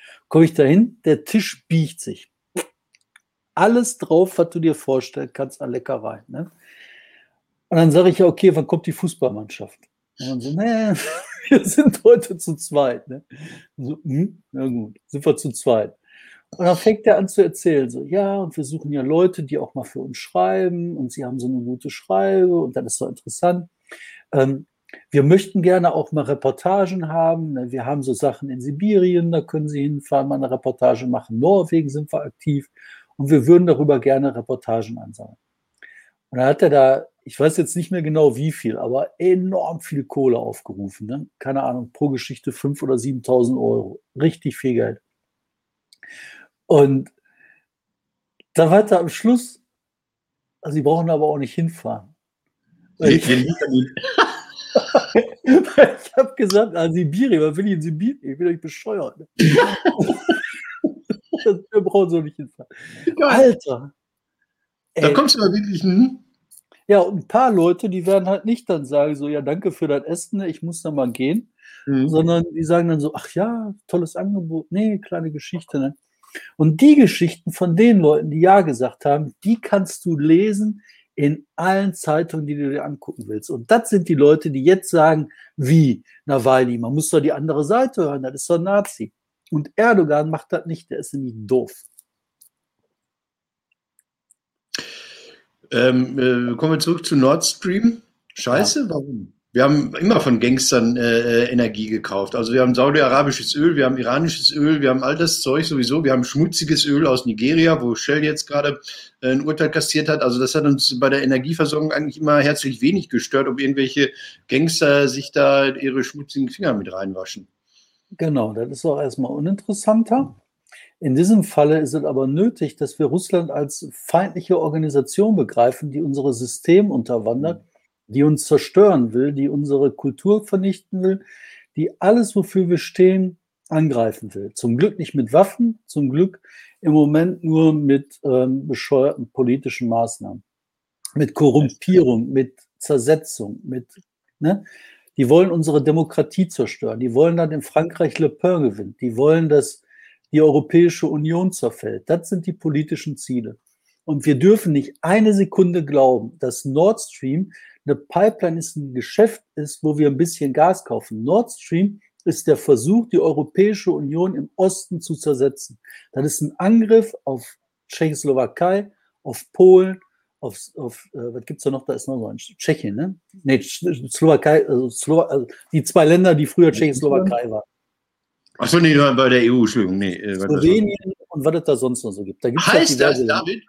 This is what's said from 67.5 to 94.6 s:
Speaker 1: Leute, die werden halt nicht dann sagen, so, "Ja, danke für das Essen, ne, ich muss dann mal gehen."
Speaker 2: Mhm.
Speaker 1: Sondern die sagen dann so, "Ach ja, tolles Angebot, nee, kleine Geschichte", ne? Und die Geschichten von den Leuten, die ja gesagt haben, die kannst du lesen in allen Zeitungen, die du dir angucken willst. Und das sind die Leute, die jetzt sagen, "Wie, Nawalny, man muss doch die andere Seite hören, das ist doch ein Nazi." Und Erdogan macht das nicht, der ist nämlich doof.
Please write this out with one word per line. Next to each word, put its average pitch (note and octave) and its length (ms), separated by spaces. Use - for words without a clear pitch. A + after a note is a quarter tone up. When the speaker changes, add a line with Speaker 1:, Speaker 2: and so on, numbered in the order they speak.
Speaker 1:
Leute, F3 380
die F3+ 160
werden F#3+ 240
halt G3 160
nicht A3+ 240
dann D#3 160
sagen, D3 300
so, C#3+ 120
"Ja, D3 140
danke D#3+ 300
für - 160
das C#3+ 180
Essen, E3+ 340
ne, G3 80
ich D#3+ 160
muss E3 180
dann D#3 140
mal B2+ 160
gehen." D3+ 400
Speaker 2:
Mhm. C#3 240
Speaker 1:
Sondern E3 340
die D#3+ 100
sagen E3+ 260
dann D#3+ 120
so, D3+ 120
"Ach - 220
ja, A3 380
tolles F3 280
Angebot, F3 560
nee, G#3 280
kleine E3 320
Geschichte", D3+ 480
ne? C#3 160
Und D#3 240
die D4 140
Geschichten F3 580
von E3+ 240
den A3 220
Leuten, D3+ 320
die D#3 100
ja F#3+ 200
gesagt B2+ 440
haben, D3 380
die A3+ 180
kannst - 440
du E3 120
lesen G3+ 640
in D3 300
allen F#3+ 380
Zeitungen, D#3+ 520
die D3 80
du C#3+ 160
dir D3 140
angucken C#3 420
willst. G#2+ 240
Und A#2 200
das A3+ 180
sind F#3 200
die E3 60
Leute, D3+ 360
die C3 120
jetzt F#3 280
sagen, D#3 380
"Wie, C#3+ 460
Nawalny, C3 540
man A#2 160
muss D#3 140
doch D#3+ 120
die D3 120
andere D3 320
Seite A#3 380
hören, C#3+ 200
das C3 120
ist - 140
doch F3 80
ein E3 60
Nazi." G3 500
Und D3 260
Erdogan D#3+ 540
macht - 220
das E3 140
nicht, D#3+ 240
der C#3 80
ist - 140
nämlich C3 240
doof. A2 340